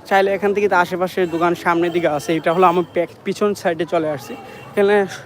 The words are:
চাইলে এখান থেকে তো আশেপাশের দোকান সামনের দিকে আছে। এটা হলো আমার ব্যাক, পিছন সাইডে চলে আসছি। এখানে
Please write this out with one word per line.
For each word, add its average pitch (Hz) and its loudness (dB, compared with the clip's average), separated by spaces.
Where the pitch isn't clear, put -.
চাইলে 196 2
এখান 202 0
থেকে 202 0
তো 190 2
আশেপাশের 180 0
দোকান 170 0
সামনের 170 0
দিকে 165 0
আছে। 151 -2
এটা 160 0
হলো 185 4
আমার 175 2
ব্যাক, 170 -2
পিছন 208 -2
সাইডে 170 -2
চলে 160 -2
আসছি। 151 -8
এখানে 202 0